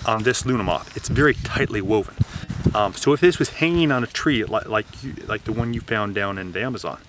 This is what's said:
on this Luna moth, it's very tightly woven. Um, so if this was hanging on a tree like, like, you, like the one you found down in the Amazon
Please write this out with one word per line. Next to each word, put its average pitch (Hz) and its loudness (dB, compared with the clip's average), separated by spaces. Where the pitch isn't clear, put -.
on 110 2
this 123 2
Luna 123 0
moth, 90 -2
it's - -8
very 139 4
tightly - -2
woven. 101 0
Um, 104 2
so - 2
if 147 4
this 175 6
was 135 0
hanging 165 2
on 127 2
a 113 -2
tree 131 0
like, 107 -2
like, 107 0
you, - -10
like 104 -4
the - -6
one 117 -2
you 117 -2
found 104 -2
down 101 -2
in 92 -8
the 87 -6
Amazon 104 -6